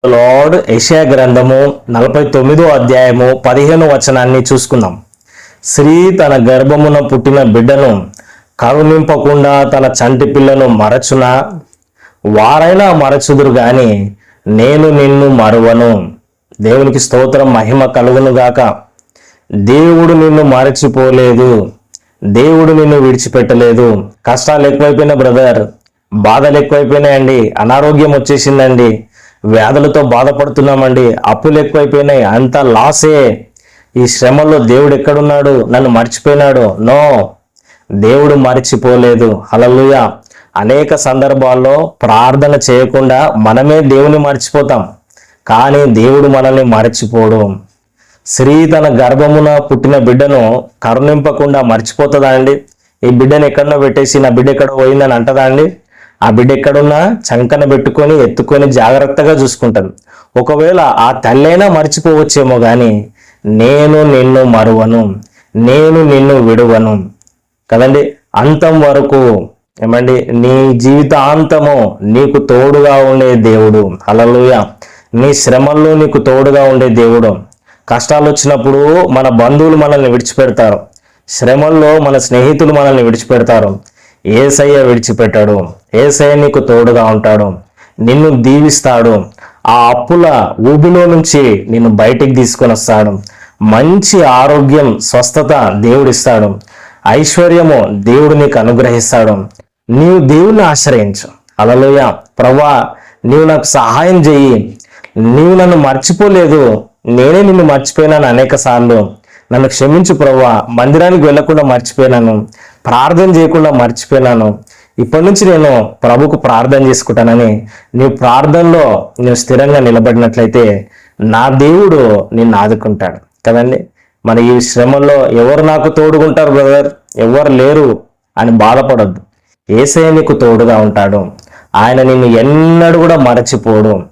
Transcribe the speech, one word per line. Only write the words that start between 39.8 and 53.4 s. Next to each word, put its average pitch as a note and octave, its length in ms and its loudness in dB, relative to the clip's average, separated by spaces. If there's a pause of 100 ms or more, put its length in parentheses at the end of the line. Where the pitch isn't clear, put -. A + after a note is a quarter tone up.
అనేక C#3 380 0
సందర్భాల్లో C3+ 960 -2 (100)
ప్రార్థన C3 560 0 (120)
చేయకుండా C3 640 0
మనమే C3+ 440 0
దేవుని C#3+ 380 2
మర్చిపోతాం, C#3 720 -4 (580)
కానీ C#3 400 0
దేవుడు C3 420 2
మనల్ని C3 360 0
మర్చిపోడు. A2 920 -2 (720)
"స్త్రీ D3 400 0
తన D3+ 360 0
గర్భమున D3 560 0
పుట్టిన C#3 400 -2
బిడ్డను B2+ 640 0 (180)
కరుణింపకుండా C#3+ 800 -2
మర్చిపోతుందా C3+ 640 -2
అండి? C3 340 0 (420)
ఈ B2 60 2
బిడ్డను C#3 360 2